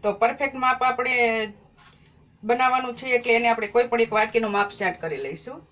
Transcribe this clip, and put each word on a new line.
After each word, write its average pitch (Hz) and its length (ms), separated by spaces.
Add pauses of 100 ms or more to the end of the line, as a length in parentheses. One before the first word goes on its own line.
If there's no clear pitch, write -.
તો 208 60 (140)
પરફેક્ટ 262 420
માપ 254 240
આપણે 247 240 (1300)
બનાવવાનું 247 600
છે, 262 40 (120)
એટલે 233 180
એને 233 140
આપણે 226 260
કોઈ 240 160
પણ 233 140
એક 214 100
વાટકીનું 220 400
માપ 202 220
સેટ 180 260
કરી 143 220
લઈશું. 240 340 (120)